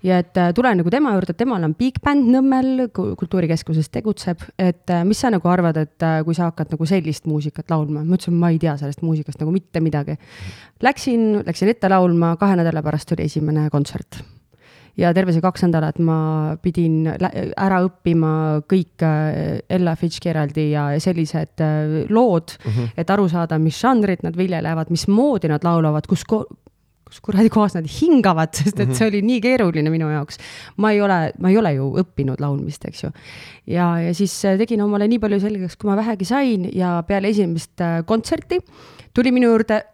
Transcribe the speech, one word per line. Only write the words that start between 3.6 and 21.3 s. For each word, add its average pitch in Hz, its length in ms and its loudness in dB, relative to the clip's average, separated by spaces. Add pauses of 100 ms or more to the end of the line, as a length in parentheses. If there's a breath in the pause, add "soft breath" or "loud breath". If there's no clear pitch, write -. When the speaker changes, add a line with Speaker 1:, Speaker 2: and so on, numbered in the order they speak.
Speaker 1:
tegutseb, 208 500 -4 (160)
et, 180 320 0
äh, 175 160 0
mis 214 140 0
sa 254 100 0
nagu 190 200 0
arvad, 170 280 2
et, 156 240 -4
äh, 160 220 0
kui 165 100 0
sa 170 160 0
hakkad 156 220 -6
nagu 160 140 -2
sellist 156 420 -2
muusikat 151 420 -4
laulma? 151 340 -2
Ma 170 120 2
ütlesin, 175 180 -2
ma 170 160 2
ei 160 100 2
tea 151 180 -2
sellest 143 240 -8
muusikast 156 380 -4
nagu 156 120 -2
mitte 180 300 -4
midagi. 151 360 -2 (640 loud breath)
Läksin, 233 640 2
läksin 185 240 0
ette 220 200 0
laulma, 170 480 4
kahe 196 180 2
nädala 165 260 0
pärast 151 300 -4
oli 160 140 -2
esimene 151 440 0
kontsert. - 520 -4 (760 soft breath)
Ja 175 160 2
terve 185 180 2
see 165 100 2
kaks 180 220 -2
nädalat 160 360 0
ma 156 600 0
pidin 165 420 0 (160)
lä-, - 360 -4
ära 190 300 2
õppima 156 840 0
kõik, 185 360 0
äh, 156 560 0 (100)
Ella 180 260 0
Fitzgeraldi 156 760 -2
ja 147 160 -2 (120)
sellised, 160 600 -4